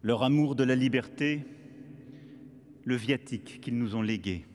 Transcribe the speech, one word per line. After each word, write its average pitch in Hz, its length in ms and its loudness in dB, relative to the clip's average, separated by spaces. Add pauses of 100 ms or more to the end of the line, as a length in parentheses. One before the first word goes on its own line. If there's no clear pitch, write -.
Leur 110 180 2
amour 143 340 4
de 131 80 2
la 127 120 4
liberté, 131 680 0 (1400)
le 127 120 0
viatique 120 680 -4
qu'ils 120 180 -4
nous 110 160 -2
ont 110 80 0
légué 95 520 -2